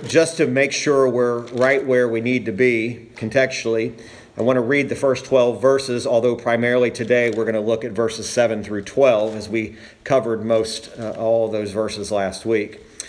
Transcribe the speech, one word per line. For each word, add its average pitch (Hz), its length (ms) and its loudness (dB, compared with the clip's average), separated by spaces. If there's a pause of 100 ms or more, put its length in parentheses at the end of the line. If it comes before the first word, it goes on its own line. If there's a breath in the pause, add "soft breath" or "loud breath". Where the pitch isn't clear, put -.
just 165 300 2
to 151 100 2
make 139 260 0
sure 135 340 2
we're 120 320 0 (140)
right 135 320 2
where 123 240 2
we 113 100 -2
need 120 260 -2
to 113 60 -4
be 117 640 0
contextually, 117 840 -2 (400 loud breath)
I 104 40 -6
want 127 160 4
to 123 40 2
read 135 280 0
the 110 60 -4
first 131 280 0
twelve 120 380 2
verses, 131 440 2
although 120 300 2
primarily 120 560 2
today 120 380 2
we're 110 160 -2
going 110 100 0
to 107 60 0
look 113 240 -2
at 113 80 -8
verses 113 360 -2
seven 113 340 0
through 101 200 -6
twelve, 110 520 2
as 101 120 -10
we 107 300 -6 (260 loud breath)
covered 113 400 0
most, 110 460 -2 (100)
uh, 110 180 -8
all 113 280 2
of 107 80 -4
those 104 180 -4
verses 104 400 -6
last 98 340 -4
week. 110 360 -2 (280 loud breath)